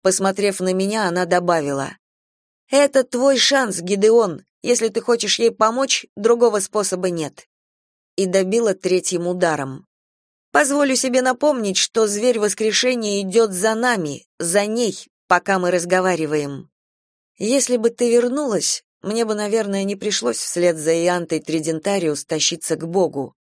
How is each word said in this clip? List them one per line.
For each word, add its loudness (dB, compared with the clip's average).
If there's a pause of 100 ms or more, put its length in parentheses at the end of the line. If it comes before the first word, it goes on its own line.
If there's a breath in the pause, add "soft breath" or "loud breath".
Посмотрев 0
на -2
меня, -2
она -2
добавила: -2 (800)
"Это 4
твой 2
шанс, 0
Гидеон. 2 (180)
Если 0
ты -4
хочешь -2
ей 4
помочь, 0 (100)
другого 2
способа -2
нет". -8 (720)
И 0
добила 2
третьим -2
ударом. -2 (680)
"Позволю 2
себе 2
напомнить, 0
что 0
зверь 0
воскрешения 0
идет 2
за 0
нами, -2 (120)
за 0
ней, -4 (180)
пока 2
мы 0
разговариваем. 0 (680)
Если 0
бы 2
ты 0
вернулась, 0 (240)
мне -2
бы, -2
наверное, -2
не -2
пришлось -4
вслед 0
за 0 (120)
Иантой 0
Тридентариус -2
тащиться -4
к -8
Богу. -2